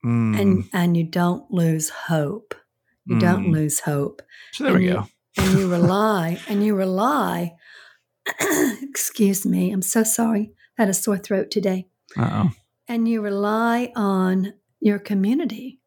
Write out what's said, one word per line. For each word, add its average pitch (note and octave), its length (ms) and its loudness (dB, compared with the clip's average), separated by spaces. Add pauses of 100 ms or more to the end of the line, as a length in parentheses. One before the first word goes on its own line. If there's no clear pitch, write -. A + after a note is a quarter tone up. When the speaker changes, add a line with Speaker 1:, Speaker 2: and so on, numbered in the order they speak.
Speaker 1:
Mm. A#2 360 2
Speaker 2:
And, F#3+ 320 2
and F3 240 2
you E3 80 2
don't F3 460 -2
lose D#3+ 400 0
hope. D#3 640 -4 (520)
You A#2 120 0
don't G3 300 4
Speaker 1:
Mm. E3 40 4
Speaker 2:
lose D#3 280 0
hope. C#3+ 420 -4 (300)
Speaker 1:
So C#4+ 120 -10
there C4 100 2
Speaker 2:
And F#3 80 4
Speaker 1:
we F3+ 60 2
Speaker 2:
you, F3+ 60 2
Speaker 1:
go. G#2 120 -4 (320)
Speaker 2:
and F#3+ 200 4
you F#3+ 120 2
Speaker 1:
<laughs> F3 80 0
Speaker 2:
rely, F#3 720 2
and G#3 160 0
you G#3+ 100 2
rely, F#3+ 800 0 (720)
<clears throat> - 140 -8 (420)
excuse G#3 640 -2
me, F3+ 260 0
I'm F#3+ 100 -2
so A3+ 200 0
sorry. A3 500 -2 (260)
I A#3+ 40 4
had G3+ 60 4
a F#3+ 60 0
sore G3+ 240 -2
throat - 320 -4
today. F#3+ 360 -2 (300)
Speaker 1:
Uh-oh. A#2 340 0 (380)
Speaker 2:
And A#3 200 -2
you A3+ 140 0
rely A3 720 0
on F#3+ 580 0 (260)
your G3+ 180 2
community A3 880 -2